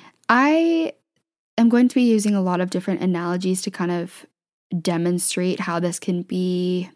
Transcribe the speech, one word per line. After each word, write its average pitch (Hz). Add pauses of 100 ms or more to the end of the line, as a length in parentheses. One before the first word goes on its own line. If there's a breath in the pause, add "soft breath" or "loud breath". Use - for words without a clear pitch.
(280 loud breath)
I 320 (640)
am 233
going 240
to -
be 247
using 208
a 196
lot 180
of 185
different 185
analogies 180
to 196
kind 175
of 175 (580)
demonstrate 175
how 170
this 175
can 180
be 180